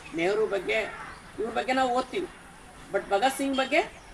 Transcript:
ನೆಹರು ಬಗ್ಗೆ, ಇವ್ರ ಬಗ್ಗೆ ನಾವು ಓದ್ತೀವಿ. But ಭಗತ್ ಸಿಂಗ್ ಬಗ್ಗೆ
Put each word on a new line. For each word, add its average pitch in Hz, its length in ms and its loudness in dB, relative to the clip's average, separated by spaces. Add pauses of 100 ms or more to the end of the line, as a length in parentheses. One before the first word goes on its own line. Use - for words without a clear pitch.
(160)
ನೆಹರು 202 300 2
ಬಗ್ಗೆ, 196 480 -2 (460)
ಇವ್ರ 220 100 -2
ಬಗ್ಗೆ 240 240 0
ನಾವು 254 180 4
ಓದ್ತೀವಿ. 240 360 0 (640)
But 190 160 0
ಭಗತ್ 233 280 4
ಸಿಂಗ್ 269 200 0
ಬಗ್ಗೆ 269 340 2 (220)